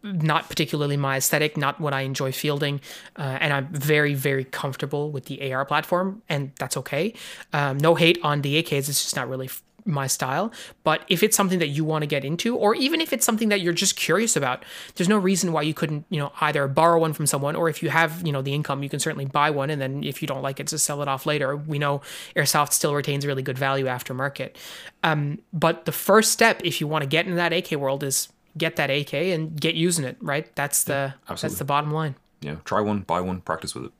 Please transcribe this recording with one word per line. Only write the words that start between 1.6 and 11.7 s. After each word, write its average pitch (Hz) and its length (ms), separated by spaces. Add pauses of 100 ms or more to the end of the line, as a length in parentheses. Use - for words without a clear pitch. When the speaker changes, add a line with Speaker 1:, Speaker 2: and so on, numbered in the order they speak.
Speaker 1:
what 147 120
I 135 80
enjoy 135 320
fielding. 143 480 (360)
Uh, 135 240
and 156 120
I'm 139 160
very, 147 460
very 135 300
comfortable 147 680
with 135 140
the 139 160
A 135 100
R 131 120
platform, 180 640
and 143 300
that's 131 200
okay. 160 360 (380)
Um, 143 260
no 165 160
hate 170 300
on 147 180
the 143 140
A 165 60
Ks. 139 260
It's 139 140
just - 120
not 127 140
really 131 180
f-, - 160 (220)
my 139 240
style. 143 440 (300)
But 160 260
if 175 140
it's 214 140
something 185 240
that 156 80
you 147 160